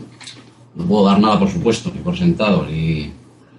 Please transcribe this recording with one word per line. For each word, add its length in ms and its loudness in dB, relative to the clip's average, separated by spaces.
no 100 -6
puedo 200 4
dar 140 4
nada 200 4
por 100 2
supuesto, 460 -2
ni 60 -12
por 160 -4
sentado, 520 0
ni... 420 -4